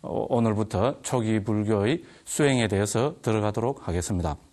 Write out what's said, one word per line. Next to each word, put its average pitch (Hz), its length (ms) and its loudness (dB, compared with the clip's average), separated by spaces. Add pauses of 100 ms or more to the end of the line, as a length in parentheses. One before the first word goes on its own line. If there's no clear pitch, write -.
어, - 280 -4
오늘부터 110 720 0
초기 110 380 0
불교의 107 640 0 (220)
수행에 131 440 2
대해서 110 520 0
들어가도록 110 680 -2
하겠습니다. 85 480 -2 (160)